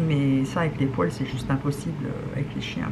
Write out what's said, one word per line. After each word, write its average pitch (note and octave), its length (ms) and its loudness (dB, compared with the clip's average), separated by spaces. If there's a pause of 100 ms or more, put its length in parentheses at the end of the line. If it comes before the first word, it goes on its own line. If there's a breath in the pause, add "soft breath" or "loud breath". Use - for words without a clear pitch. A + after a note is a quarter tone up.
mais C#3 360 4
ça, C3+ 160 0
avec D#3 200 0
les C#3 60 4
poils, - 260 0
c'est C3 140 -2
juste - 220 -4
impossible, C#3+ 580 -2
euh, - 280 -6
avec - 220 -2
les - 40 -2
chiens, - 320 -4